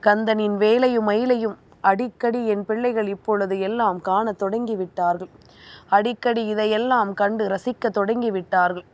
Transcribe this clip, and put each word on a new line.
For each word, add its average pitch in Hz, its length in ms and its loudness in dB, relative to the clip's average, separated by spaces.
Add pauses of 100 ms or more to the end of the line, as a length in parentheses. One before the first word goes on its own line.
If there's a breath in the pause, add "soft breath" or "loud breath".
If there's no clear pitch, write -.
கந்தனின் 214 540 2
வேலையும் 226 520 2
மயிலையும் 226 480 0 (280)
அடிக்கடி 233 600 0
என் 208 180 -2
பிள்ளைகள் 226 460 -2
இப்பொழுது 196 500 -2
எல்லாம் 202 400 0
காணத் 196 400 -2
தொடங்கிவிட்டார்கள். 190 920 -4 (560 loud breath)
அடிக்கடி 226 580 2
இதையெல்லாம் 214 680 0
கண்டு 208 340 0
ரசிக்க 208 420 -2
தொடங்கிவிட்டார்கள். 190 1040 0